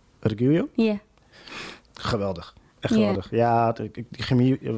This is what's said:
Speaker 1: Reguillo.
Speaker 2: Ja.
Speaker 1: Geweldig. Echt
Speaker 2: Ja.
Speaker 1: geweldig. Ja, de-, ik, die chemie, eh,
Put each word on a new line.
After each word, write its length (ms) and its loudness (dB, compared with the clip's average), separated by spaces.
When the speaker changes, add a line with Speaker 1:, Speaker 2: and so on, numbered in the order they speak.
Speaker 1:
Reguillo. 560 2
Speaker 2:
Ja. 240 0
Speaker 1:
Geweldig. 640 -6
Echt 140 0
Speaker 2:
Ja. 60 4
Speaker 1:
geweldig. 320 0
Ja, 400 4
de-, 120 -6
ik, 120 -10
die 140 -12
chemie, 360 4
eh, 180 -6